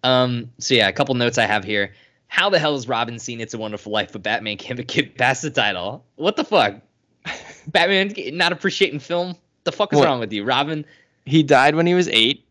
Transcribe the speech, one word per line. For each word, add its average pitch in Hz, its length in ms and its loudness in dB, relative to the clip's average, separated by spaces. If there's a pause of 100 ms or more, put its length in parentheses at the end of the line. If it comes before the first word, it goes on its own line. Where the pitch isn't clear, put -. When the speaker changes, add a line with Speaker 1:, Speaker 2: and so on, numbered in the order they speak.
Speaker 1:
Um, 123 560 0
so, - 160 -2
yeah, 107 120 4
a 98 60 0
couple 139 220 0
notes 120 220 0
I 113 100 4
have 104 160 0
here. 101 300 -2 (340)
How 196 220 0
the 185 100 4
hell 151 140 0
has 123 140 -6
Robin 117 320 -4
seen 117 220 -10
It's 110 120 -10
a 120 40 -10
Wonderful 107 340 -8
Life, 104 200 -2
but 101 120 -12
Batman 107 340 -4
can't - 300 -10
get - 300 -4
past 127 240 0
the 156 80 -6
title? 104 560 -4 (100)
What 180 200 -2
the 311 100 -2
fuck? 113 300 2 (500)
Speaker 2:
<laughs> - 420 -16
Speaker 1:
Batman 190 460 2 (200)
not 175 180 0
appreciating 185 480 -2
film? 175 360 -4 (280)
The 170 80 -2
fuck 202 200 -2
is 147 80 4
Speaker 2:
What? 143 60 6
Speaker 1:
wrong 135 140 2
with 110 120 -6
you? 104 120 -4
Robin 147 420 -2 (400)
Speaker 2:
He 151 180 4
died 143 320 6
when 170 120 2
he 175 60 4
was 180 160 2
eight 113 420 2